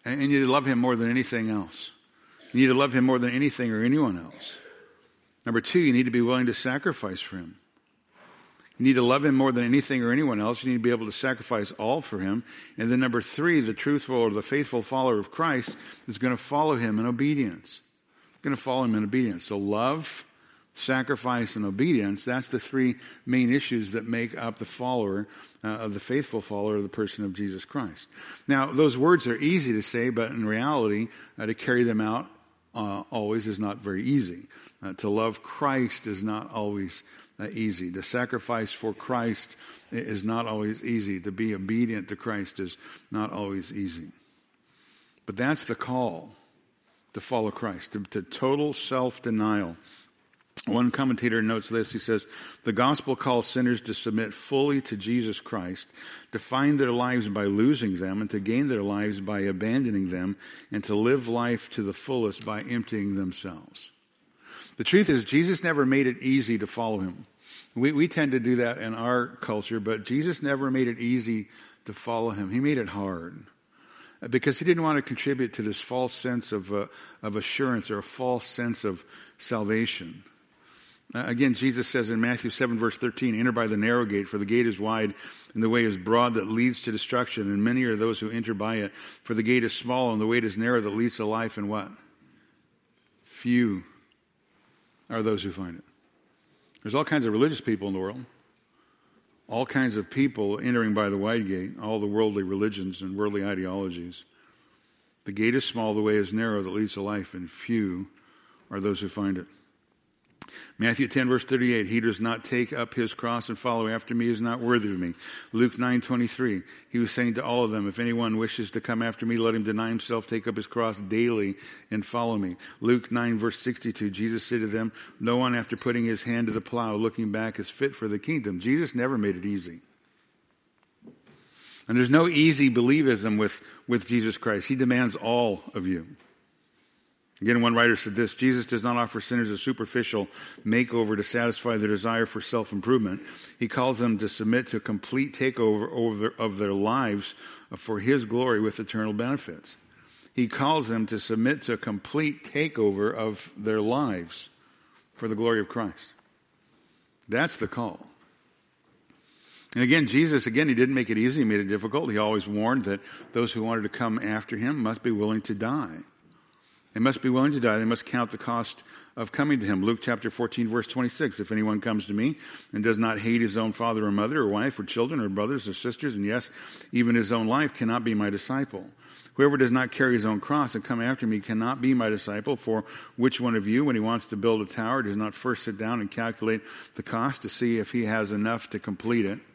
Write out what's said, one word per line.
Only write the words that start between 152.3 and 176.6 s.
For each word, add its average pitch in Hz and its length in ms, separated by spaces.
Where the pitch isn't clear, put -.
takeover 110 680
of 110 420
their 110 260
lives 107 680
for 117 140
the 107 80
glory 113 240
of 98 100
Christ. - 440
That's 135 280
the 107 100
call. 110 360
And 123 80
again, 143 240
Jesus, 139 400
again, 139 220
he 127 40
didn't 131 220
make 117 160
it 107 80
easy. 131 220
He 123 40
made 104 140
it 101 80
difficult. 113 420
He 104 80
always 107 300
warned 107 380
that 98 140
those 117 180
who 113 100
wanted 113 220
to 104 60
come 113 280
after 107 400
him 131 240
must 113 220
be 123 80
willing 107 300
to 110 120
die. 107 440
They 113 80
must 127 200
be 131 80
willing 131 220
to 139 80
die. 110 180
They 110 80
must 113 220
count 120 240
the 107 80
cost 117 420
of 113 160
coming 143 280
to 101 80
him. 95 160
Luke 110 180
chapter 117 300
fourteen, 117 360
verse 113 200
twenty-six, 123 520
"If 104 120
anyone 107 280
comes 107 280
to 101 60
me 123 240
and 104 100
does 113 140
not 110 220
hate 117 200
his 107 160
own 110 160
father 113 320
or 104 80
mother 110 280
or 113 80
wife 107 320
or 104 40
children 127 360
or 107 100
brothers 104 380
or 95 80
sisters, 123 400
and 101 100
yes, 113 240